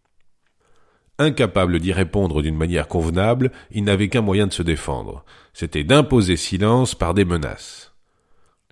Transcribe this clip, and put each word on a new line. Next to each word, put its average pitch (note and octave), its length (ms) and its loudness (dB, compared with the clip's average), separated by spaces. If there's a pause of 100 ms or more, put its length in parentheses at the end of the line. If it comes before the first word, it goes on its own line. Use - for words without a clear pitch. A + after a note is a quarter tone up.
(1200)
Incapable G2 600 2
d'y F2+ 140 -2
répondre F2 500 0
d'une D#2 140 -2
manière D#2+ 320 -2
convenable, G2 640 0 (180)
il G#2 140 -4
n'avait G2+ 240 2
qu'un A#2+ 140 0
moyen G2+ 240 2
de F#2 60 -4
se - 100 -4
défendre. C#2 640 -6 (280)
C'était D#2 320 -6
d'imposer G#2 520 4
silence G#2+ 580 0
par F2 180 -2
des F#2+ 140 2
menaces. D2+ 680 -6 (760)